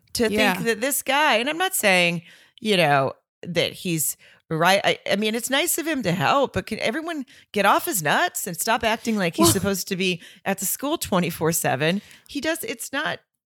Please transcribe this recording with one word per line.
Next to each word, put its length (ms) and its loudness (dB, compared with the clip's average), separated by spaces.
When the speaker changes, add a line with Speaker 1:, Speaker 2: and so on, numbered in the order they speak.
Speaker 1:
to 180 0
Speaker 2:
Yeah. 220 2
Speaker 1:
think 120 -6
that 160 -2
this 220 -2
guy, 320 2
and 140 0
I'm 80 -6
not 180 -2
saying, 460 2
you 160 2
know, 360 4
that 300 -2
he's 420 -4
right. 360 4
I, 140 2
I 60 2
mean, 180 0
it's 140 -4
nice 280 0
of 80 -4
him 180 -2
to 100 0
help, 400 2
but 120 -4
can 140 -8
everyone 460 -4
get 140 0
off 200 4
his 160 -2
nuts 460 0
and 100 -6
stop 280 -2
acting 320 0
like 180 0
he's 120 4
Speaker 2:
Well 60 4
Speaker 1:
supposed 360 -2
to 80 -4
be 240 -2
at 140 -2
the 60 -6
school 320 -4
twenty-four 540 0
seven? 500 0
He 140 -10
does. 220 -4
It's 300 -10
not, 260 -4